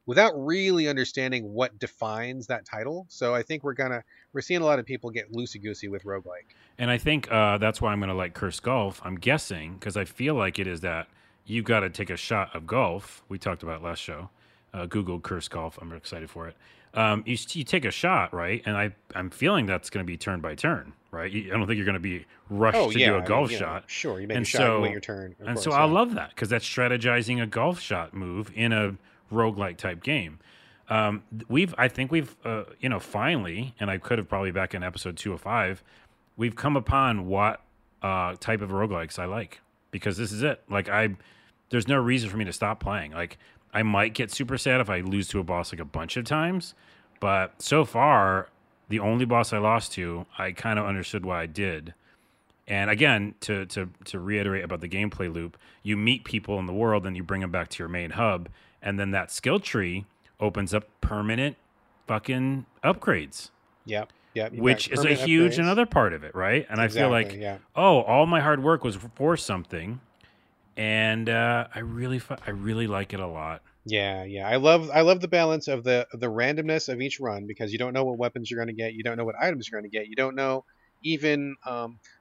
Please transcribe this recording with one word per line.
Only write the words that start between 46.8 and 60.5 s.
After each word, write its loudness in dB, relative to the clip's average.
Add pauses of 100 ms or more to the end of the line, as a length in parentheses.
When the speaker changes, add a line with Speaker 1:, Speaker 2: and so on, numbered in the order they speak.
Speaker 2:
but 0
so 4
far, 4 (380)
the -2
only 2
boss 4
I 0
lost 2
to, -6 (120)
I -4
kinda -2
understood -4
why -2
I -4
did. -6 (760)
And 0
again, 4
to, -2
to, -6 (160)
to -8
reiterate -2
about -6
the -8
gameplay -4
loop, -8 (240)
you -2
meet 2
people -2
in -2
the -4
world 2
and -4
you -6
bring -2
'em -4
back -4
to -10
your -6
main -6
hub, 0 (340)
and -4
then -2
that -2
skill 0
tree -2 (340)
opens 0